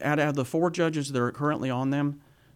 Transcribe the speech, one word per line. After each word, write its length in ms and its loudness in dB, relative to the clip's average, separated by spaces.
out 180 2
of 160 2
the 80 0
four 260 0
judges 440 -2
that 80 2
are 100 2
currently 380 -2
on 220 0
them, 280 0